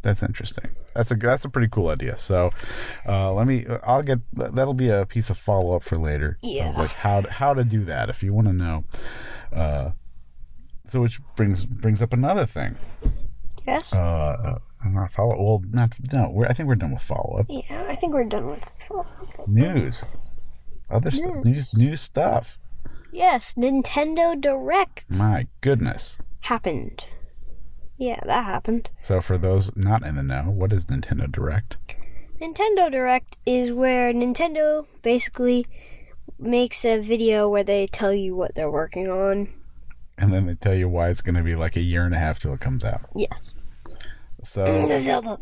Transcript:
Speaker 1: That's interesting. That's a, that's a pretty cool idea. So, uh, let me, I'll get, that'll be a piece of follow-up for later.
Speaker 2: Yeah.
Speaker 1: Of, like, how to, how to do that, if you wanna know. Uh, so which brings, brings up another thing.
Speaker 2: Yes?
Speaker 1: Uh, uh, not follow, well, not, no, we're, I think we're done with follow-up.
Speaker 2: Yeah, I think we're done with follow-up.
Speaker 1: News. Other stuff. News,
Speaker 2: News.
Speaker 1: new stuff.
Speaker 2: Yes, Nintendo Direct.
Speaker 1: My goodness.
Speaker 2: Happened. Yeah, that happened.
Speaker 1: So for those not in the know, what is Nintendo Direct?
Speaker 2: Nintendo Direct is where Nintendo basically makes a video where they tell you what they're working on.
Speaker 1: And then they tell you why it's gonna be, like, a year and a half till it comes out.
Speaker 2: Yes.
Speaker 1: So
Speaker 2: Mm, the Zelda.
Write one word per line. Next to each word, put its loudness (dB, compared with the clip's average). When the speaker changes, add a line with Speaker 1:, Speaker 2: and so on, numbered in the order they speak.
Speaker 1:
That's 2
interesting. -4
That's 2
a, 2
that's 2
a -8
pretty 2
cool 2
idea. -2
So, 2
uh, 2
let 4
me, 2
I'll 4
get, 2
that'll 0
be 2
a 4
piece -2
of -2
follow-up 2
for -2
later. 0
Speaker 2:
Yeah. -2
Speaker 1:
Of, -2
like, 0
how 0
to, -4
how 2
to 2
do 2
that, -2
if -4
you 0
wanna 6
know. 0
Uh, 0
so 0
which 0
brings, 4
brings 2
up 0
another 4
thing. -4
Speaker 2:
Yes? -2
Speaker 1:
Uh, 4
uh, 2
not 0
follow, 2
well, 4
not, 2
no, 2
we're, 2
I 2
think 0
we're 6
done 0
with -2
follow-up. 0
Speaker 2:
Yeah, -6
I -4
think -2
we're 4
done -2
with -6
follow-up. -8
Speaker 1:
News. 2
Other 2
stuff. -2
News, -
Speaker 2:
News. 2
Speaker 1:
new 4
stuff. -2
Speaker 2:
Yes, 2
Nintendo 2
Direct. 0
Speaker 1:
My 2
goodness. 0
Speaker 2:
Happened. -4
Yeah, -4
that 0
happened. -2
Speaker 1:
So 2
for 0
those 2
not 2
in -2
the -2
know, -2
what 2
is 2
Nintendo 0
Direct? -2
Speaker 2:
Nintendo 2
Direct 0
is 2
where 2
Nintendo 0
basically 2
makes 0
a 4
video 2
where 2
they 2
tell 2
you 0
what -2
they're -2
working -2
on. 0
Speaker 1:
And 6
then 2
they -2
tell 0
you 2
why 2
it's 0
gonna 2
be, 0
like, 0
a 0
year 2
and 2
a 2
half 0
till -2
it -8
comes 0
out. 0
Speaker 2:
Yes. -4
Speaker 1:
So -4
Speaker 2:
Mm, 4
the 2
Zelda. 0